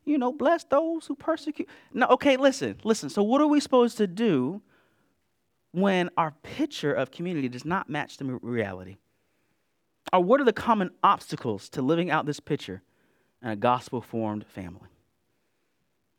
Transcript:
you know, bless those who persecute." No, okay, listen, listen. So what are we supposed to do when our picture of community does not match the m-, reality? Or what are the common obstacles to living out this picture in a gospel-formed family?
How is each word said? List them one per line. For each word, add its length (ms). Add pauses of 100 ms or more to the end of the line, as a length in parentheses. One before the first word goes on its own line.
you 140
know, 140
bless 320
those 420
who 80
persecute." 540 (260)
No, 140
okay, 280
listen, 460
listen. 260
So 140
what 180
are 60
we 140
supposed 380
to 80
do 540 (1120)
when 460
our 160 (100)
picture 500
of 180
community 380
does 160
not 240
match 280
the 80
m-, 180
reality? 540 (1160)
Or 80
what 200
are 40
the 80
common 380 (120)
obstacles 680
to 120
living 280
out 160
this 140
picture 420 (600)
in 60
a 80
gospel-formed 920
family? 420 (1300)